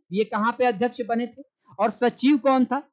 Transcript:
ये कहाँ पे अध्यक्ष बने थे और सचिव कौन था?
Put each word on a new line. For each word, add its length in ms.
ये 120
कहाँ 360
पे 60
अध्यक्ष 360
बने 260
थे 160
और 100
सचिव 480
कौन 280
था? 160